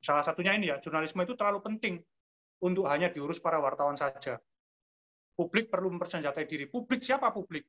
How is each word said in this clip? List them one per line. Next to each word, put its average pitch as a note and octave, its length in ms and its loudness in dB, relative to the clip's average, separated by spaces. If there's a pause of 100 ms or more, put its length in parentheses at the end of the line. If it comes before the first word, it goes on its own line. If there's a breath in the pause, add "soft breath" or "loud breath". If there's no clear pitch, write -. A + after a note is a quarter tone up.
Salah D3 240 2
satunya F3+ 280 0
ini G#3 120 0
ya, C#3 160 -2
jurnalisme D#3 400 -2
itu A#3+ 120 -4
terlalu G3+ 280 0
penting G#3+ 400 -4 (560)
untuk F#3 320 2
hanya D#3 160 4
diurus E3 320 -4
para D#3+ 200 2
wartawan C#3+ 360 2
saja. C3+ 400 -4 (1000)
Publik F#3+ 360 0
perlu F#3 240 0
mempersenjatai E3+ 480 -2
diri. C#3+ 240 -6
Publik B3 320 0
siapa C4 320 2
publik? E3+ 380 -6